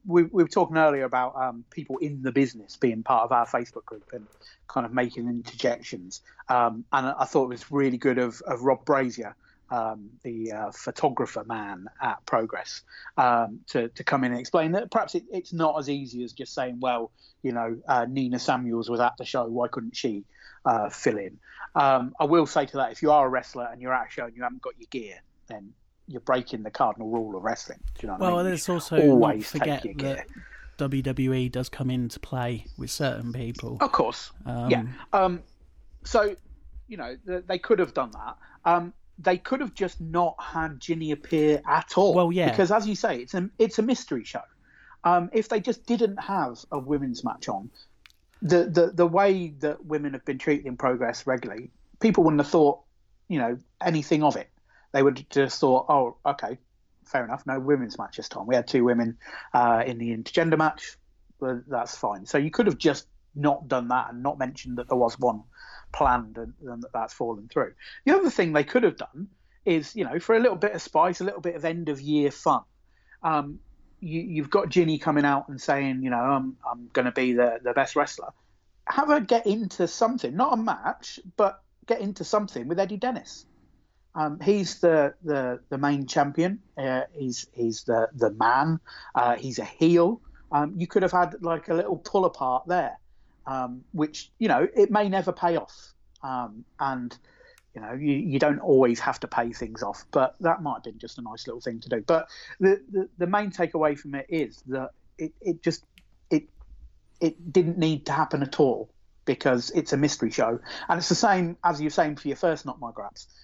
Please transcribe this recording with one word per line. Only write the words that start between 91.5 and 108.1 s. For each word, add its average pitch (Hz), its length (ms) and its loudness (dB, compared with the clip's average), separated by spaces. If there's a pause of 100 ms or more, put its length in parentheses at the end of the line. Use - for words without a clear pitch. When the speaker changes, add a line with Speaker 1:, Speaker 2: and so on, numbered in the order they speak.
Speaker 1:
a 175 60 0
little 170 240 0
pull - 260 2
apart 131 420 -2
there, 165 320 -2 (480)
um, 127 360 -6 (100)
which, 151 460 -4
you 220 100 2
know, 147 260 4
it 247 160 6
may 208 200 2
never 180 220 0
pay 170 240 0
off. - 360 -8 (300)
Um, 123 420 -8 (160)
and 127 340 -4 (640)
you 110 60 -14
know, 107 100 -10
you, 143 220 0
you 139 260 -2
don't 147 180 4
always 131 420 4
have - 200 -2
to - 80 -8
pay 117 240 -2
things 113 300 -10
off, - 280 -8
but 131 300 2
that 165 220 0
might 135 140 -4
have 107 80 -14
been 110 140 -14
just - 200 -16
a 123 40 -12
nice 120 240 -14
little 120 140 -10
thing 113 200 -8
to - 100 -16
do. 113 140 -2
But 165 220 2 (320)
the, 196 320 4
the, 190 180 -2 (100)
the 175 80 -2
main 202 260 0
takeaway 156 460 0
from 139 180 -12
it 139 140 -8
is 156 380 -4
that 131 220 -6 (280)
it, 156 140 -8 (100)
it 180 200 -4
just, - 220 -2 (460)
it, - 180 2 (720)
it 165 320 -2
didn't 170 260 4
need 160 280 0
to 151 60 -2